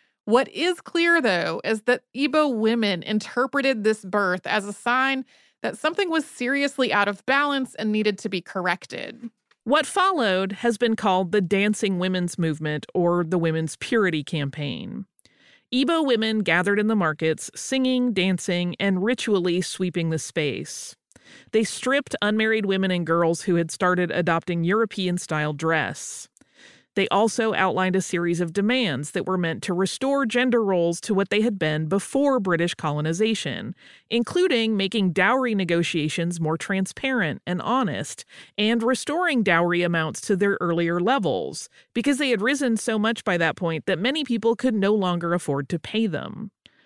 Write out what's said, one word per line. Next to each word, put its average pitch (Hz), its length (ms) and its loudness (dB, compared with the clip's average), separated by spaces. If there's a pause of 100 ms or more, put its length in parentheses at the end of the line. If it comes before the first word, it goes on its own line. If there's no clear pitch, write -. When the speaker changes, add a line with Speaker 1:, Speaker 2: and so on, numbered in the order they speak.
(240)
Speaker 1:
What 233 240 4
is 339 320 -2
clear, 339 420 2
though, 170 440 0
is 214 180 0
that - 200 2 (120)
Igbo 277 400 2
women 220 480 2
interpreted 254 800 0
this 214 220 0
birth 185 420 0
as 202 180 0
a 202 80 -8
sign 262 520 0 (360)
that - 160 -6
something 349 320 -2
was 320 140 0
seriously 277 680 -2
out 202 160 2
of 196 160 -8
balance 277 500 0
and 214 160 -4
needed 214 280 0
to 208 100 -6
be 214 100 -2
corrected. - 920 -6 (360)
Speaker 2:
What 285 200 2
followed 220 680 0
has 233 240 0
been 226 180 2
called 185 380 2
the 208 80 4
Dancing 196 580 2
Women's 180 400 -2
Movement 151 540 -2
or 175 320 2
the 175 120 0
Women's 160 380 0
Purity 180 480 0
Campaign. 143 840 -6 (680)
Igbo 285 340 2
women 220 320 2
gathered 180 400 2
in 214 80 2
the 226 80 2
markets, 160 580 0
singing, 254 600 0
dancing, 180 680 0
and 190 240 0
ritually 190 560 0
sweeping 175 520 -2
the 160 80 0
space. - 760 -6 (560)
They 220 120 4
stripped - 580 -2
unmarried 220 440 2
women 190 240 2
and 175 160 0
girls 165 360 2
who 175 140 2
had 170 140 2
started 180 420 0
adopting 170 520 0
European-style 180 880 -2
dress. 156 760 -2 (680)
They 196 140 2
also 220 440 2
outlined 185 420 2
a 185 60 2
series 175 400 -2
of 170 100 -2
demands 196 600 0
that - 160 -4
were 185 100 0
meant 165 260 -2
to 185 100 -2
restore 262 520 0
gender 240 360 2
roles 175 400 2
to 226 120 -2
what 190 160 2
they 208 120 2
had 208 180 0
been 156 260 0
before 262 540 2
British 175 340 0
colonization, 156 1040 -2 (340)
including 233 680 2
making 196 360 0
dowry 226 420 2
negotiations 170 880 0
more 160 160 0
transparent 190 880 -2
and 180 160 -4
honest, 202 640 -4 (320)
and 214 240 2
restoring 277 640 0
dowry 175 400 2
amounts 165 380 0
to 202 140 0
their 202 240 0
earlier 170 400 0
levels, 175 720 0 (240)
because 254 240 0
they 269 140 0
had 202 100 2
risen 254 340 2
so 220 220 -2
much 220 260 0
by 180 140 0
that 165 180 2
point 165 300 -4
that 165 140 0
many 285 240 -2
people 226 320 0
could 247 180 0
no 202 200 2
longer 175 420 0
afford 143 340 -2
to 165 100 -2
pay 220 280 -2
them. - 420 -6 (360)